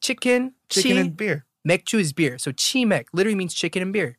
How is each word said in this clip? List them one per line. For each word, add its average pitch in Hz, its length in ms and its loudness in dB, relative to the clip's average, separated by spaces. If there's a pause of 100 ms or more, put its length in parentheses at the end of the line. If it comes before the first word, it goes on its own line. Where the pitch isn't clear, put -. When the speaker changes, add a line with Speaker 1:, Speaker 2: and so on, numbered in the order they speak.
Speaker 1:
chicken. 247 520 0 (160)
Speaker 2:
Chicken - 260 2
Speaker 1:
Chi - 60 4
Speaker 2:
and 170 160 -2
beer. 180 280 -4 (220)
Speaker 1:
Mekchu 180 320 2
is 160 140 0
beer. 127 260 0
So 143 120 -4
chimek 202 640 0
literally 202 220 2
means 185 180 -4
chicken 180 300 -4
and 190 100 -4
beer. 160 260 -2